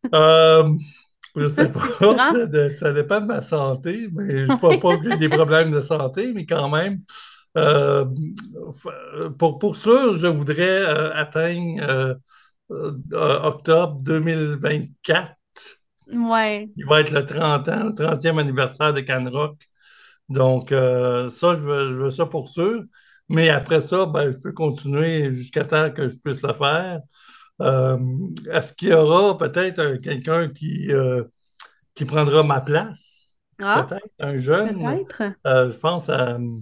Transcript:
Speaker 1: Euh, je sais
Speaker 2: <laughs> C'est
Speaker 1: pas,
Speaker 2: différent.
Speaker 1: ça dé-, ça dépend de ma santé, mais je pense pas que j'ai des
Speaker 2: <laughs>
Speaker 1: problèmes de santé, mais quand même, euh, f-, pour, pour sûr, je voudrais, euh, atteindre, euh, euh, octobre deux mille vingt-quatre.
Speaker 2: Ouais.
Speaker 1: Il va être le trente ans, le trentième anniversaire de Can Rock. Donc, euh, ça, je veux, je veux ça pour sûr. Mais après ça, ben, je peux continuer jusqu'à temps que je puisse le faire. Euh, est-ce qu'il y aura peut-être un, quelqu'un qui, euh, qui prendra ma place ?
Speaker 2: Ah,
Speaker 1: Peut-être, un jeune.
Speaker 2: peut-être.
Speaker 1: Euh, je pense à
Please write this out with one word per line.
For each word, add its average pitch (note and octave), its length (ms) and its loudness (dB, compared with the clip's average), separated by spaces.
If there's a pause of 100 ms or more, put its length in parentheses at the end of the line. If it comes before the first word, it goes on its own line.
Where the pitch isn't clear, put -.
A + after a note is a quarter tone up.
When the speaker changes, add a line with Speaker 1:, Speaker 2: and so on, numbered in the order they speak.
(140)
Speaker 1:
Euh, D#3+ 540 8 (680)
je D3 100 0
sais D4 240 2
Speaker 2:
<laughs> - 20 -12
C'est - 0 -
Speaker 1:
pas, - 140 -4
Speaker 2:
différent. A#3+ 460 4
Speaker 1:
ça A#3+ 140 0
dé-, C#3+ 260 0
ça D3 200 -2
dépend D3 280 0
de G#3 60 -6
ma A3+ 140 -4
santé, D3+ 720 -4
mais C#3+ 340 -4
je C4+ 120 2
pense E3 220 4
pas F3+ 160 4
que E3 140 -4
j'ai - 60 0
des D#3 120 2
Speaker 2:
<laughs> D3+ 80 2
Speaker 1:
problèmes D#3+ 340 4
de D3 100 0
santé, D3+ 540 -4
mais F3+ 100 -8
quand D3 240 -2
même, F3+ 320 -2 (560)
euh, C#3+ 480 4 (680)
f-, D#3 680 -12
pour, D#3 200 0
pour G#3 180 -2
sûr, A#3 400 4
je E3 100 0
voudrais, D3 340 0 (220)
euh, D#3 320 0
atteindre, D#3+ 680 -4
euh, C3 320 0 (560)
euh, D3 720 -2
octobre D#3 580 0
deux D#3 200 -2
mille D#3 400 -2
vingt-quatre. D3+ 760 -4 (760)
Speaker 2:
Ouais. A3 640 -2
Speaker 1:
Il D3 100 -12
va D3+ 140 6
être D3+ 100 0
le C#3+ 140 0
trente D3 440 -2
ans, - 160 -2
le A2 100 -4
trentième D#3+ 440 -2
anniversaire C#3 540 -2
de D3 80 -2
Can C3 300 -4
Rock. D3 260 -6 (720)
Donc, C3 440 2
euh, B2+ 560 0
ça, E3+ 260 2
je D#3 60 -4
veux, C#3 360 -2
je C3 80 -4
veux C#3 60 0
ça D#3 160 -2
pour D#3 220 -8
sûr. G3+ 340 -2 (460)
Mais D#3+ 220 4
après D3 300 2
ça, F#3 260 0
ben, D3 260 -2
je C3 60 -10
peux - 140 -12
continuer D3 840 -2
jusqu'à B2+ 300 -4
temps D#3 260 2
que C#3+ 180 -4
je A#2 80 -8
puisse C#3 260 -8
le C3 100 -2
faire. D#3+ 480 -2 (600)
Euh, C3 380 2 (520)
est-ce - 220 -2
qu'il F3+ 160 -4
y E3+ 60 6
aura E3+ 440 4
peut-être F3 400 -2
un, D3 200 -2
quelqu'un D#3+ 500 -4
qui, D3 420 -8
euh, B2+ 340 0 (720)
qui D3 100 -6
prendra D3+ 380 4
ma C#3 180 2
place ? - 760 -6 (260)
Speaker 2:
Ah, G3+ 240 0
Speaker 1:
Peut-être, - 220 -12 (100)
un C#3+ 200 -6
jeune. F#3 400 0
Speaker 2:
peut-être. C#4+ 440 -6 (240)
Speaker 1:
Euh, B2+ 240 4
je G#2+ 60 -10
pense E3 320 -2
à B2 300 -2 (240)